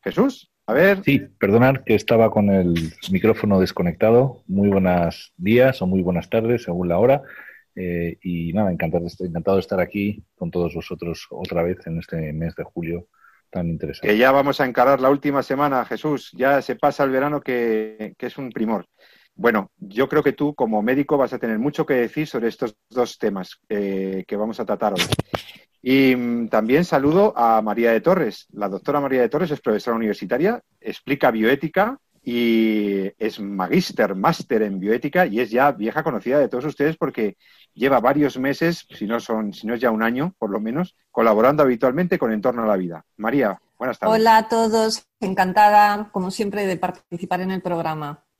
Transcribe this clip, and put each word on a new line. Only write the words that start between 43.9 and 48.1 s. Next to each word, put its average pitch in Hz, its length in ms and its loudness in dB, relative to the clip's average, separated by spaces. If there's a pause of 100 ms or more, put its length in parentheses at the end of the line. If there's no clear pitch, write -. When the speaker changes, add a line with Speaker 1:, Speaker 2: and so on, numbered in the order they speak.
Speaker 1:
tardes. 220 160 2
Speaker 3:
Hola 226 200 6
a 226 120 2
todos, 226 580 0 (140)
encantada, 208 880 4
como 190 220 -4
siempre, 202 340 -4
de 185 100 -2
participar 180 640 -6
en 185 120 -4
el 185 100 -6
programa. 156 640 -6 (160)